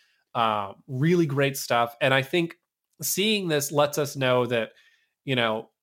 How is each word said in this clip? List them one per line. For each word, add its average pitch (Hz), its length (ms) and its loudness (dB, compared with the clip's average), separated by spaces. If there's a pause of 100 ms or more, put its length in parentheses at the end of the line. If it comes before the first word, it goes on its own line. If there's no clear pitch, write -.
(320)
Uh, 104 400 -2 (140)
really 165 380 2
great 139 320 0
stuff. 120 440 0
And 135 120 2
I 135 80 2
think 170 340 -2 (460)
seeing 196 480 0
this 147 220 0
lets 147 260 2
us 143 180 -4
know 127 300 2
that, 113 260 -2 (540)
you 135 100 -2
know, 113 340 0 (140)